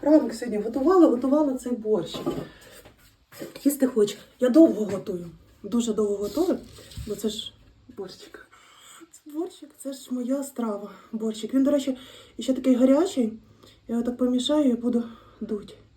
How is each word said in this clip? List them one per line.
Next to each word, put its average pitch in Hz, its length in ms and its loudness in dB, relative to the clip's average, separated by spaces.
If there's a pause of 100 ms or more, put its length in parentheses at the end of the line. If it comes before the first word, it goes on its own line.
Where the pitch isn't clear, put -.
ранок 285 320 4
сьогодні 208 240 -6
готувала, 277 480 4
готувала 262 520 2
цей 247 140 -6
борщ. 214 440 -2 (1500)
Їсти 277 220 2
хочу. 208 300 0 (240)
Я 247 80 2
довго 226 360 6
готую. 185 460 -8 (320)
Дуже 226 300 -2
довго 202 240 -2
готую, 262 420 -2 (480)
бо 208 80 -6
це 214 140 -6
ж - 240 -10 (440)
борщик. - 520 -18 (600)
Це - 200 -20
борщик, 311 480 -10
це 277 140 -12
ж 254 220 -12
моя 254 280 -4
страва. 220 480 -8 (220)
Борщик. 220 420 -6
Він, 269 100 4
до 277 60 4
речі, 277 280 0 (380)
іще 254 180 -2
такий 254 200 4
гарячий. 269 500 4 (640)
Я 226 60 -6
його 233 80 -2
так 240 140 -4
помішаю 254 540 2
і 233 40 2
буду 233 300 0 (360)
дуть. 208 360 -8 (200)